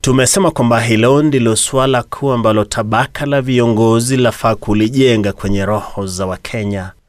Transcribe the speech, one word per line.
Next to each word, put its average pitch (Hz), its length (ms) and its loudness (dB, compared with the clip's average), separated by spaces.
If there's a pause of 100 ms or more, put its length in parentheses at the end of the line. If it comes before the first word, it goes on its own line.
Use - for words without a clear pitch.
Tumesema 135 500 2
kwamba 117 300 0
hilo 117 400 2
ndilo 127 340 2
swala 131 480 0
kuu - 280 -4
ambalo 110 340 2
tabaka 117 600 -4
la 143 160 0
viongozi 120 760 2
lafaa 113 380 0
kulijenga 110 800 0
kwenye 98 320 -2
roho 104 420 -4
za 92 180 -6
Wakenya 95 640 -6 (180)